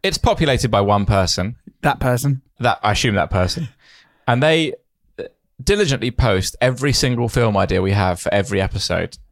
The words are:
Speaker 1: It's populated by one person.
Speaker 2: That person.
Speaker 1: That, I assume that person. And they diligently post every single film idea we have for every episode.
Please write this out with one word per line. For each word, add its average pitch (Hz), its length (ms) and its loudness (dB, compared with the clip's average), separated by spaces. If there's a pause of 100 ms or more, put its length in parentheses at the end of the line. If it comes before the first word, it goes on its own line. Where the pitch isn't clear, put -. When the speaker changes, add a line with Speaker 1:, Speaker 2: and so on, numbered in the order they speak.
Speaker 1:
It's 190 140 -2
populated 135 520 0
by 104 120 2
one 101 240 2
person. 95 500 0 (260)
Speaker 2:
That 147 200 -2
person. 131 400 0 (180)
Speaker 1:
That, 120 240 0
I 104 80 2
assume 101 240 0
that 87 140 0
person. 95 400 -2 (580)
And 123 160 2
they 160 300 2 (920)
diligently 139 480 0
post 101 480 0
every 131 320 0
single 120 380 0
film 113 260 0
idea 95 260 2
we 95 100 0
have 92 280 0
for - 140 -4
every 98 260 0
episode. 90 580 -4 (140)